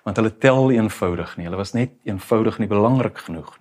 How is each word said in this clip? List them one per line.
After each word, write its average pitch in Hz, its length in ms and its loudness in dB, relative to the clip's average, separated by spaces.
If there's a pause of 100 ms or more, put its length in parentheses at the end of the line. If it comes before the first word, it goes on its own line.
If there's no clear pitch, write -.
want 98 140 -2
hulle - 140 2
tel 131 420 4
eenvoudig 92 600 -2
nie. 85 120 -8
Hulle 90 120 -4
was 101 160 -8
net 120 180 -2 (100)
eenvoudig 110 560 0
nie 101 80 -2
belangrik 113 560 0
genoeg - 360 -12